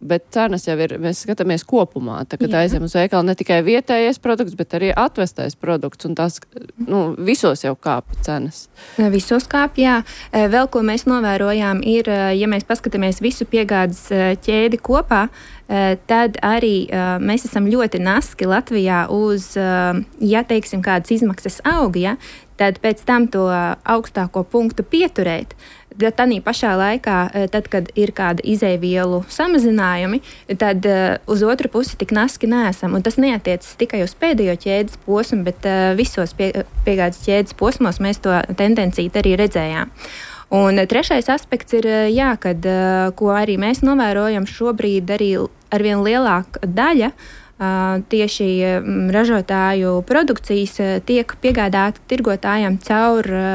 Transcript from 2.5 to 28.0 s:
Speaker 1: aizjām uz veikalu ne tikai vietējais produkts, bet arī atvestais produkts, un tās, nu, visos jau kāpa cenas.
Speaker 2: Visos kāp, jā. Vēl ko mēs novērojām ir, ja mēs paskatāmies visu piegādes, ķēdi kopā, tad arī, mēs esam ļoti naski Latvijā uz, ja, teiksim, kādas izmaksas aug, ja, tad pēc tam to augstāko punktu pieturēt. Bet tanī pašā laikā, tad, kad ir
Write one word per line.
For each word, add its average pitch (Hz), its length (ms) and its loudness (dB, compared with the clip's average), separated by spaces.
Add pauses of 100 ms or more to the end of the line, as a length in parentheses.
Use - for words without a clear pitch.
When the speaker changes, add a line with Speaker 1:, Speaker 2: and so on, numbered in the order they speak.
Speaker 1:
aizjām 165 240 0
uz - 80 -2
veikalu 180 260 2
ne 185 120 0
tikai 180 260 0
vietējais 233 560 2
produkts, 220 400 -2
bet 170 160 -6
arī 185 220 0
atvestais 185 580 -2
produkts, 156 520 -4
un 165 100 -4
tās, 165 240 -2 (400)
nu, 190 400 -2
visos 185 420 0
jau 135 160 -4
kāpa - 460 -4
cenas. 151 440 -6 (300)
Speaker 2:
Visos 214 480 2
kāp, 285 320 0
jā. 254 240 4 (320)
Vēl 220 380 2
ko 233 100 0
mēs 220 240 0
novērojām 202 800 0
ir, 226 240 2 (240)
ja 202 160 0
mēs 208 160 -2
paskatāmies 196 560 -2
visu - 240 -2
piegādes, 202 600 0 (340)
ķēdi 220 400 0
kopā, 214 460 2 (800)
tad 226 360 2
arī, 214 460 0 (340)
mēs 220 240 0
esam 202 220 0
ļoti 220 340 2
naski 196 420 0
Latvijā 185 600 2
uz, 202 480 0
ja, 190 880 0
teiksim, 214 400 -2
kādas 185 320 0
izmaksas 202 480 -2
aug, 277 320 2
ja, 185 220 -2 (400)
tad 196 260 0
pēc 220 220 -2
tam 240 260 2
to 190 160 0
augstāko 180 960 -2
punktu 226 400 0
pieturēt. 202 720 -2 (340)
Bet 220 260 0
tanī 247 260 2
pašā 214 340 -2
laikā, 202 400 0 (320)
tad, 214 200 -4
kad 185 280 -2
ir 208 160 2